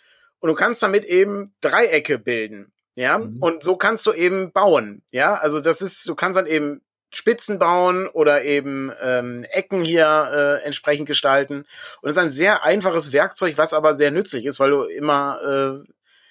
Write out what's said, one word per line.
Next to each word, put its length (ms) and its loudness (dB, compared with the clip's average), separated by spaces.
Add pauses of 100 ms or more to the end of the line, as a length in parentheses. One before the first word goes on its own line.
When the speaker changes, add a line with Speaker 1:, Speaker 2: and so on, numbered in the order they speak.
(400)
Speaker 1:
und 100 0
du 40 4
kannst 300 0
damit 220 2
eben 560 0
Dreiecke 580 2
bilden, 540 -6 (220)
ja. 240 0
Speaker 2:
Mhm. 200 -10
Speaker 1:
Und 240 -2
so 140 0
kannst 280 0
du 60 2
eben 400 0
bauen, 500 2 (100)
ja. 240 2
Also 260 -2
das 200 0
ist, 280 -4
du 40 -4
kannst 240 -2
dann 80 0
eben 360 -2 (320)
Spitzen 440 -2
bauen 520 2
oder 340 2
eben, 480 -4 (100)
ähm, 480 -4
Ecken 320 -2
hier, 800 2
äh, 40 -10
entsprechend 420 -4
gestalten. 520 0
Und 60 -18 (380)
das 140 -2
ist 60 2
ein 60 0
sehr 360 2
einfaches 480 0
Werkzeug, 440 0
was 160 2
aber 200 2
sehr 180 2
nützlich 340 -4
ist, 140 -4
weil 120 4
du 120 2
immer, 1000 -2
äh, 60 -20 (400)